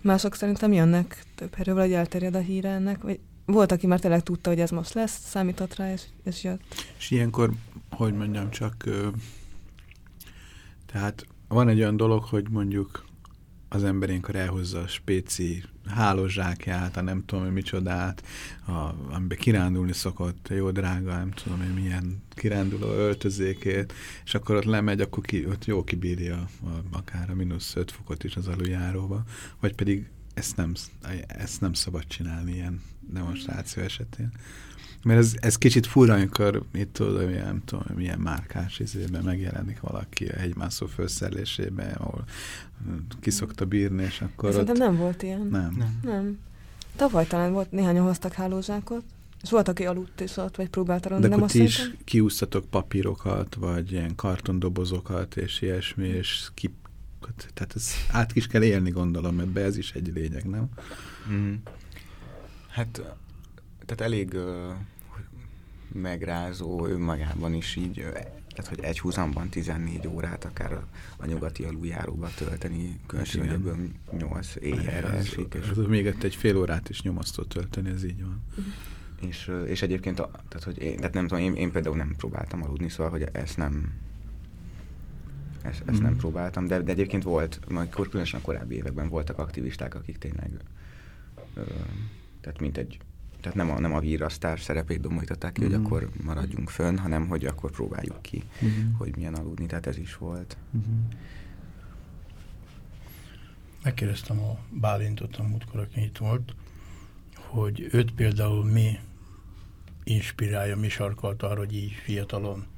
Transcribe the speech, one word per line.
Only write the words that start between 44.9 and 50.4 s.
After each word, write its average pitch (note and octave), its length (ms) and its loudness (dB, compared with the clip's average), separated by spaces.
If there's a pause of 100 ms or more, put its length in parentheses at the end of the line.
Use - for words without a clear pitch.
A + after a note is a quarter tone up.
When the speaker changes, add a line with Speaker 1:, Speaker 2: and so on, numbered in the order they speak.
Speaker 1:
volt F3 280 2
ilyen. F#3+ 280 -2
Speaker 2:
Nem. F3+ 260 2
Speaker 3:
Nem. A2+ 260 0
Speaker 1:
Nem. G3+ 340 -2 (580)
Tavaly G#3+ 320 6
talán F3 260 2
volt, F#3+ 180 0
néhányan F3+ 320 6
hoztak F3+ 300 2
hálózsákot, G3+ 720 -2 (380)
és - 80 -8
volt, A3 180 8
aki F3+ 180 2
aludt F3+ 360 -2
is F#3 160 -4
ott, F#3+ 180 -4